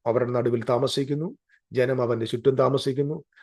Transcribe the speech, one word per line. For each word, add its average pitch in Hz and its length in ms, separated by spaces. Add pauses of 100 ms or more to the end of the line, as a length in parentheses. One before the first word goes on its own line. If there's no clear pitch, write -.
അവരുടെ 120 260
നടുവിൽ 117 320
താമസിക്കുന്നു, 139 760 (340)
ജനം 127 300
അവന്റെ 117 240
ചുറ്റും 127 300
താമസിക്കുന്നു, 135 680 (200)